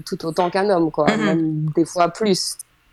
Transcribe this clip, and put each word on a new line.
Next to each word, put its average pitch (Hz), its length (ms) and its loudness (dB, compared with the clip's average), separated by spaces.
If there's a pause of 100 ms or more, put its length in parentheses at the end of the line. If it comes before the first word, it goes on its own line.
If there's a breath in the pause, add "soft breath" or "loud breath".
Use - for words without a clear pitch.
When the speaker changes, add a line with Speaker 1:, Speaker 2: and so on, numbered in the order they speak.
Speaker 1:
tout - 180 -8
autant 175 260 0
qu'un 196 200 0
homme, 165 220 2
quoi, 151 180 0
Speaker 2:
Mhm. 220 140 0
Speaker 1:
même 160 420 0 (100)
des 165 80 2
fois 170 240 2
plus. 190 480 0 (360)